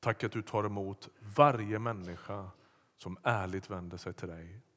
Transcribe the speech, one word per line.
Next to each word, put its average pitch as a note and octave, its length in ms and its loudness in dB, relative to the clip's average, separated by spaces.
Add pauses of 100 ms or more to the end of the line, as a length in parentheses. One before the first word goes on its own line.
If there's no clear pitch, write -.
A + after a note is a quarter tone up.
Tack - 240 2
att G#2+ 80 0
du A2 100 -4
tar G#2 220 2
emot G2+ 440 -4 (280)
varje A2 420 8
människa G2 720 -6 (460)
som F#2 260 -8
ärligt F#2+ 480 0
vänder F2+ 260 -8
sig F2+ 160 -8
till - 160 -8
dig. E2+ 320 -12 (160)